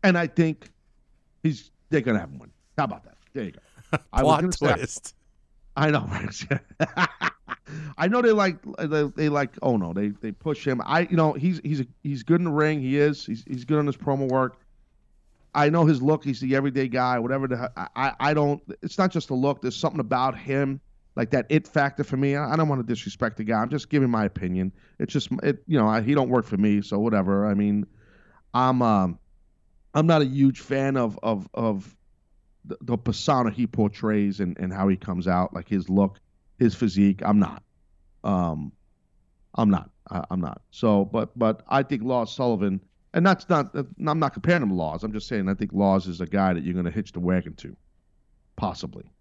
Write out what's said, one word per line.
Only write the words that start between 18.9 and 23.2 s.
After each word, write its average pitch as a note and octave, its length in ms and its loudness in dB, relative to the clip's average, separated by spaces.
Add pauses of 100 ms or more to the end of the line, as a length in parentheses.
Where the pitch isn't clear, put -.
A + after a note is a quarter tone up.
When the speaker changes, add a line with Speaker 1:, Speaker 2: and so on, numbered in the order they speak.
Speaker 1:
not F#3 140 2
just E3 160 -4
the D3+ 60 -4
look. C#3 280 0
There's B2 140 -4
something D#3 240 -4
about C3 380 -2
him, C#3 420 -4 (380)
like A#2 140 -2
that B2+ 180 0
it D#3 180 2
factor C#3 380 -2
for - 100 -6
me. C#3 200 0
I, C#3+ 180 -4
I - 20 -2
don't D#3+ 140 2
wanna C3 140 0
disrespect A2 520 -4